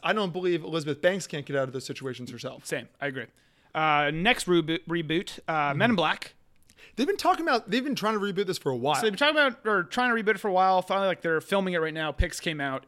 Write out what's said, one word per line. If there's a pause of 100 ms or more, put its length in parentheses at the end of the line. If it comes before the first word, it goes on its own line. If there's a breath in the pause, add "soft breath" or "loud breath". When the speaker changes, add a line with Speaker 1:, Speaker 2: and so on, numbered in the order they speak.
Speaker 1:
I
don't
believe
Elizabeth
Banks
can't
get
out
of
those
situations
herself.
Speaker 2:
Same. (120)
I
agree. (480 soft breath)
Uh,
next
rebo-,
reboot,
uh, (180)
Speaker 1:
Mm-hmm.
Speaker 2:
Men
in
Black. (640 loud breath)
Speaker 1:
They've
been
talking
about,
they've
been
trying
to
reboot
this
for
a
while.
Speaker 2:
So
they've
been
talking
about,
or
trying
to
reboot
it
for
a
while.
Finally,
like,
they're
filming
it
right
now.
Pics
came
out.